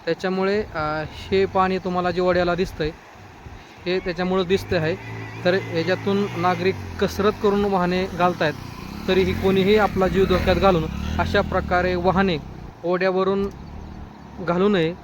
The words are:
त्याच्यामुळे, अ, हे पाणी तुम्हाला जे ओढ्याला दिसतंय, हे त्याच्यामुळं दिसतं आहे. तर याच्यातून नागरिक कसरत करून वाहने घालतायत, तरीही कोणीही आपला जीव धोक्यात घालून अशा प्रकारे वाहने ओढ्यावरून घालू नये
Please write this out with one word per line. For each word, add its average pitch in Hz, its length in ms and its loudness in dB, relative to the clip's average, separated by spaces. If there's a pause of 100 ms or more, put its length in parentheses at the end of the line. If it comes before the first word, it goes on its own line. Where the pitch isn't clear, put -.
त्याच्यामुळे, 190 600 0 (100)
अ, 151 360 -2
हे 190 360 0
पाणी 185 320 0
तुम्हाला 180 320 -2
जे 175 100 -2
ओढ्याला 180 340 2
दिसतंय, 170 360 -4 (960)
हे 185 120 0
त्याच्यामुळं 180 440 0
दिसतं 185 340 0
आहे. 160 180 0 (500)
तर 180 100 4
याच्यातून 190 720 0 (100)
नागरिक 180 380 0 (260)
कसरत 202 320 0 (100)
करून 202 220 2
वाहने 185 420 0
घालतायत, 175 480 0 (540)
तरीही 185 240 4
कोणीही 190 440 4
आपला 190 320 2
जीव 185 160 4
धोक्यात 185 320 2
घालून 175 280 4 (340)
अशा 196 220 2
प्रकारे 180 540 0
वाहने 180 440 2 (460)
ओढ्यावरून 190 600 0 (920)
घालू 180 280 2
नये 175 340 2